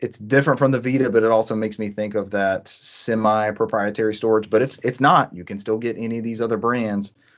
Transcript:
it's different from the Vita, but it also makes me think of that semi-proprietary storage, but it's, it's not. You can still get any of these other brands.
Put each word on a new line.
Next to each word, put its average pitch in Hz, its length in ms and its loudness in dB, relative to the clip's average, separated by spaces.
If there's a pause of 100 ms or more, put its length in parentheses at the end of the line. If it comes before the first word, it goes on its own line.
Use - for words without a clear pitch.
it's - 180 -6
different 135 420 2
from 135 100 6
the 131 80 2
Vita, 127 320 0
but 110 140 4
it 113 80 4
also 110 240 2
makes 107 240 -4
me 107 80 -4
think 104 260 -6
of 98 160 -4
that 98 380 -2
semi-proprietary 107 1500 -2
storage, 110 340 0
but 113 140 4
it's, 135 220 -4
it's 123 160 -4
not. 147 340 4
You 87 80 -12
can 101 160 -10
still 110 200 -4
get 117 200 -4
any 117 200 -4
of 113 60 -6
these 113 160 -6
other 113 160 0
brands. 107 560 -2 (260)